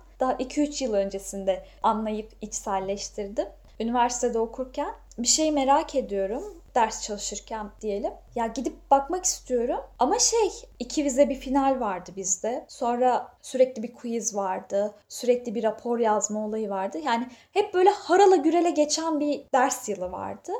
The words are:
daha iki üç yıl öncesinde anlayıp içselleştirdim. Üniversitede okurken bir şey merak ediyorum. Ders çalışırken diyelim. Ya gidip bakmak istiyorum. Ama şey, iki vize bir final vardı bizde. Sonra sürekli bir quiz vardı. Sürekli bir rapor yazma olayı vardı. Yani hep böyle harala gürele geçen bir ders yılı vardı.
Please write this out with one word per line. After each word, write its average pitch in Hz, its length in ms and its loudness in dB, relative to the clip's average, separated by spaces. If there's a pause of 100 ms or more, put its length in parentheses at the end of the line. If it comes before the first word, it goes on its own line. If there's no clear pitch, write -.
(200)
daha 254 120 2
iki 254 300 -2
üç 285 200 -2
yıl 226 120 0
öncesinde 196 720 -2 (180)
anlayıp 214 580 -2
içselleştirdim. 202 1080 -4 (320)
Üniversitede 240 580 0
okurken 254 560 -4 (240)
bir 240 100 -2
şey 311 240 2
merak 285 420 2
ediyorum. 220 600 -4 (180)
Ders 220 280 2
çalışırken 208 680 -8 (100)
diyelim. 214 320 -4 (220)
Ya 233 120 0
gidip 247 440 -8
bakmak 285 340 4
istiyorum. 254 560 0 (180)
Ama 339 200 4
şey, 453 320 4 (280)
iki 277 260 -2
vize 269 240 4
bir 277 60 -4
final 269 460 0
vardı 185 360 -4
bizde. 220 520 -4
Sonra 240 600 0 (140)
sürekli 254 400 0
bir 240 120 -10
quiz 226 420 -6
vardı. 202 580 -2 (140)
Sürekli 240 460 -2
bir 226 80 -2
rapor 220 360 -2
yazma 214 480 0
olayı 214 240 -4
vardı. 196 280 -4
Yani 254 280 -2 (260)
hep 403 220 0
böyle 370 160 6
harala 381 460 6
gürele 330 340 4
geçen 302 500 0
bir 294 220 -2 (120)
ders 262 340 2
yılı 180 240 -6
vardı. 196 480 -10